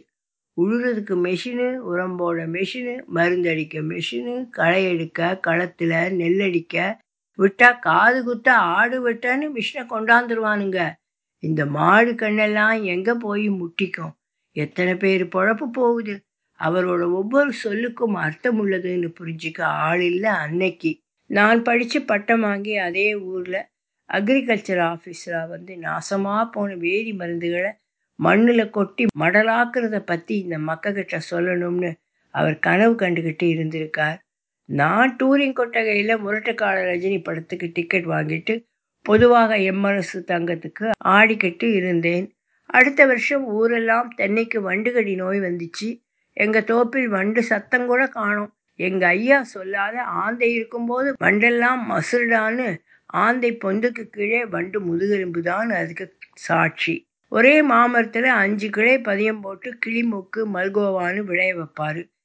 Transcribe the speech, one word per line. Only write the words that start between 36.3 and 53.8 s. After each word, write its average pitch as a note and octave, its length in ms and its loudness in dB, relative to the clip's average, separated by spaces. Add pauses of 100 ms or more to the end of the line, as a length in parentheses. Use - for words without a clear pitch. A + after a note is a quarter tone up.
ரஜினி F3+ 360 -2
படத்துக்கு E3+ 520 -8
ticket E3+ 360 -2
வாங்கிட்டு D#3+ 460 -2 (520)
பொதுவாக A3+ 560 6
எம் F#3+ 200 0
மனசு G3 400 0
தங்கத்துக்கு E3+ 640 -4 (220)
ஆடிக்கிட்டு G#3 640 4
இருந்தேன். F3 540 2 (420)
அடுத்த C#4 360 6
வருஷம் C4+ 440 2
ஊரெல்லாம் A3+ 640 2
தென்னைக்கு A3 480 0
வண்டுகடி G#3 540 0
நோய் F#3+ 260 -2
வந்துச்சு. F3 480 -6 (480)
எங்க G#3+ 240 2
தோப்பில் A#3 480 0
வண்டு G#3 340 0
சத்தம் A#3 440 -2
கூட B3 200 2
காணோம். G#3 440 -4 (280)
எங்க F#3 280 0
ஐயா A#3 360 4
சொல்லாத G3+ 520 -6 (200)
ஆந்தை A3+ 360 -2
இருக்கும்போது A#3+ 640 -4
வண்டெல்லாம் A#3+ 680 2
மசுருடான்னு A3+ 800 0 (480)
ஆந்தை A#3 380 0
பொந்துக்கு A3+ 520 -2